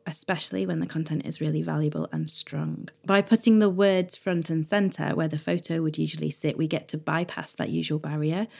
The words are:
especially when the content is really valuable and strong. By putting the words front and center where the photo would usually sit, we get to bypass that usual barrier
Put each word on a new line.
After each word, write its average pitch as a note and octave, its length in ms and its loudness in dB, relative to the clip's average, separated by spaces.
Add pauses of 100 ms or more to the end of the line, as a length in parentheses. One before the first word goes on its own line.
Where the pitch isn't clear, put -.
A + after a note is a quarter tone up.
especially F#3 600 -4
when E3 140 -2
the E3+ 80 -2
content D#3 360 -4
is - 160 -8
really D#3 220 0
valuable D#3 480 0
and D#3 180 -4
strong. - 600 -6 (160)
By G3 180 4
putting A3 380 6
the G#3 100 6
words F#3 460 4
front F3 340 -2
and D#3+ 160 0
center G3 480 0
where D#3+ 140 0
the D3+ 100 -2
photo E3+ 420 -2
would D#3+ 160 0
usually D#3 360 -2
sit, - 260 -2
we D#3+ 80 2
get D#3+ 220 -2
to D#3+ 100 -6
bypass E3 540 -4
that - 180 -4
usual D#3 300 -2
barrier D3+ 480 -2 (120)